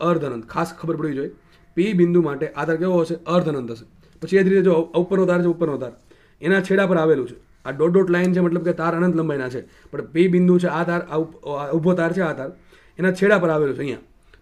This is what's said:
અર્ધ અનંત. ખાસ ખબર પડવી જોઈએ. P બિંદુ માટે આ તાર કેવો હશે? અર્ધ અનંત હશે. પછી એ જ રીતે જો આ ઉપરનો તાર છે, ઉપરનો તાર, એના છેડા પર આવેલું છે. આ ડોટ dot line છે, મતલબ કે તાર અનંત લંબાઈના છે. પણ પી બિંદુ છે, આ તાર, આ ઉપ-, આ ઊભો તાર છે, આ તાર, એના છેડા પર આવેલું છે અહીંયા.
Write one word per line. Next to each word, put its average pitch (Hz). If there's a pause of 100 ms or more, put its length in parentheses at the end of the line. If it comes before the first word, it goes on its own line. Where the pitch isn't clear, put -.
અર્ધ 165
અનંત. 120
ખાસ -
ખબર 165
પડવી 151
જોઈએ. 139 (440)
P 196
બિંદુ 175
માટે 143
આ 143
તાર 160
કેવો 180
હશે? 165 (120)
અર્ધ 170
અનંત 131
હશે. 117 (380)
પછી 165
એ 196
જ 185
રીતે 190
જો 185
આ 165
ઉપરનો 185
તાર 175
છે, 175
ઉપરનો 160
તાર, 120 (480)
એના 190
છેડા 190
પર 180
આવેલું 156
છે. - (300)
આ 127
ડોટ 175
dot 190
line 180
છે, 175
મતલબ 170
કે 170
તાર 165
અનંત 175
લંબાઈના 143
છે. 123 (220)
પણ -
પી 170
બિંદુ 180
છે, 180
આ 160
તાર, 170
આ 151
ઉપ-, 160
આ 143
ઊભો 165
તાર 170
છે, 190
આ 160
તાર, 135 (460)
એના 180
છેડા 196
પર 170
આવેલું 151
છે -
અહીંયા. 135 (440)